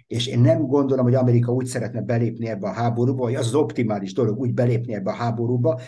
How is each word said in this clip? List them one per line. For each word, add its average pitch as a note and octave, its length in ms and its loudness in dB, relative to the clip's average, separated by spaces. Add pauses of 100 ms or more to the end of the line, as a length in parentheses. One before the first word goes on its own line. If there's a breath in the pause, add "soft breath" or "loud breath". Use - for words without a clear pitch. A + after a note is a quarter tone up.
és A#2 200 -4
én A#2+ 120 0
nem D#3 260 6
gondolom, C3 400 2
hogy A#2+ 100 4
Amerika A#2+ 360 4
úgy B2+ 140 0
szeretne A2+ 360 -6
belépni A#2 460 -2
ebbe G#2 200 -6
a F#2+ 60 -6
háborúba, A#2+ 500 0
vagy A2+ 120 -2
az A#2+ 100 -2
az A#2 100 0
optimális A2 580 -2
dolog A2 260 0
úgy B2 140 -2
belépni A#2+ 400 0
ebbe G2+ 180 -4
a F#2+ 40 -4
háborúba, A#2+ 720 0